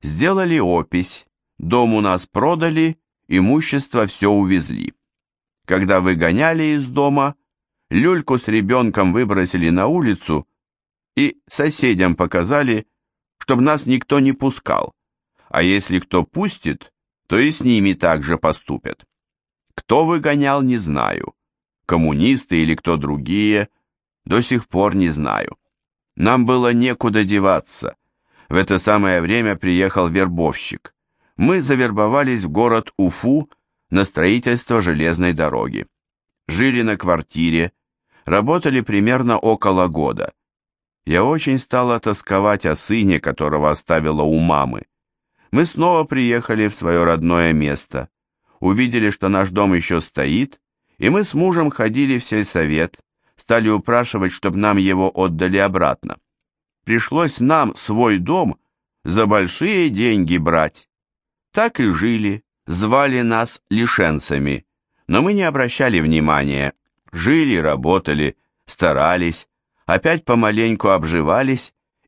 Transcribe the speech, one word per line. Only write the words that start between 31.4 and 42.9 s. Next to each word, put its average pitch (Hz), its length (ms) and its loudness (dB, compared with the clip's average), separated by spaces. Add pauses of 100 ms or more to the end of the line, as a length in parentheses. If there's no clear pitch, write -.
завербовались 127 800 0
в 85 60 -6
город 113 480 0
Уфу 117 520 0 (400)
на 95 160 2
строительство 117 760 0
железной 85 520 0
дороги. 64 540 -4 (600)
Жили 120 360 0
на 110 140 -2
квартире, 82 760 -2 (540)
работали 127 560 0
примерно 113 560 0
около 95 500 2
года. 69 460 -4 (720)
Я 87 200 2
очень 139 320 0
стала 123 420 0
тосковать 101 640 0
о 78 100 0
сыне, 98 440 0